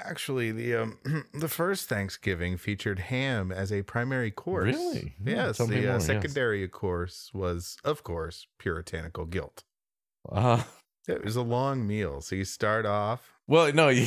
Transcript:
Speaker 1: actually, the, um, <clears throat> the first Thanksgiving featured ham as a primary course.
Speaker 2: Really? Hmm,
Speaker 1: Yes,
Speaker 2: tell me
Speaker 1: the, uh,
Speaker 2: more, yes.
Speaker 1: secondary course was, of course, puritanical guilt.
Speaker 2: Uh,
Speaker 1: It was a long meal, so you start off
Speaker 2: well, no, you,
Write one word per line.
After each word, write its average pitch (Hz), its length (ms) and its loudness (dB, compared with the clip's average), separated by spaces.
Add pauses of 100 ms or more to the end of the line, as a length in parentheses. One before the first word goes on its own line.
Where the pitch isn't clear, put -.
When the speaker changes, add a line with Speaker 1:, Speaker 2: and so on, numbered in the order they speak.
Speaker 1:
actually, 127 480 -4
the, 117 240 -2
um, 117 540 -4
<clears throat> - 40 -18
the - 140 -4
first 190 400 -2
Thanksgiving 92 680 -2
featured 101 420 -2
ham 127 520 -2
as 95 200 -4
a 101 100 0
primary 120 480 -2
course. 143 460 0
Speaker 2:
Really? 339 480 -4
Hmm, 113 60 -4
Speaker 1:
Yes, - 280 0
Speaker 2:
tell 117 100 2
me 120 100 2
Speaker 1:
the, 101 100 2
uh, 101 40 2
Speaker 2:
more, - 80 2
yes. - 60 2
Speaker 1:
secondary 113 640 0
course 90 680 -4
was, 90 520 -2
of 147 180 -2
course, 82 440 -8 (120)
puritanical 82 680 -4
guilt. 80 380 -6 (680)
Speaker 2:
Uh, 117 340 4 (440)
Speaker 1:
It - 160 -4
was 104 140 -2
a 127 40 2
long 123 460 0
meal, 101 340 -2
so - 140 -8
you 95 100 -2
start 110 400 0
off 104 420 0 (200)
Speaker 2:
well, 151 260 8
no, 156 160 10
you, 123 180 8